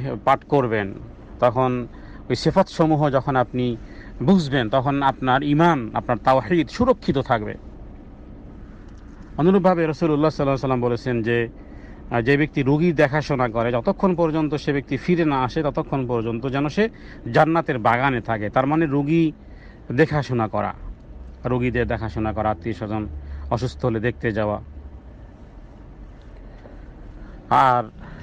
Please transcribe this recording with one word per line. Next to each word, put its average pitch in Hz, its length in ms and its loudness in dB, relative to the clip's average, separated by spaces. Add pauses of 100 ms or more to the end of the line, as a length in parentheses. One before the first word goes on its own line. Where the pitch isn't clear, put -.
(260)
পাঠ 135 180 2
করবেন, 110 500 0 (460)
তখন 123 480 2 (420)
ওই 131 60 0
সিফাতসমূহ 156 720 2
যখন 135 260 0
আপনি 123 420 0 (460)
বুঝবেন, 139 460 4
তখন 139 340 0
আপনার 131 400 2
ঈমান, 147 500 4
আপনার 113 240 -2
তাওহীদ 135 500 2
সুরক্ষিত 233 500 0
থাকবে। 110 360 0 (1800)
অনুরূপভাবে 175 500 4
রাসূলুল্লাহ 156 420 2
সাল্লাল্লাহু 143 120 -4
আলাইহি 139 80 2
ওয়াসাল্লাম 131 320 0
বলেছেন 120 400 0
যে, 117 260 2 (640)
আহ, 120 100 0
যে 135 160 4
ব্যক্তি 147 260 0
রোগীর 151 320 4
দেখাশোনা 135 540 2
করে, 117 220 0
যতক্ষণ 180 440 2
পর্যন্ত 156 400 0
সে 147 180 -2
ব্যক্তি 139 240 -2
ফিরে 170 280 2
না 139 180 2
আসে, 156 200 -2
ততক্ষণ 143 440 -2
পর্যন্ত 117 400 -2
যেন 139 220 -2
সে 214 200 0 (440)
জান্নাতের 156 440 2
বাগানে 120 440 2
থাকে। 107 280 -2
তার 131 180 2
মানে 160 180 2
রোগী 147 460 2 (600)
দেখাশোনা 131 560 2
করা, 101 260 -2 (720)
রোগীদের 123 420 0
দেখাশোনা 110 460 -2
করা, 107 160 0
আত্মীয় 107 240 -4
স্বজন 107 340 -6 (440)
অসুস্থ 123 340 -2
হলে 113 140 0
দেখতে 117 320 -2
যাওয়া। 104 300 0 (3000)
আর 123 340 6 (400)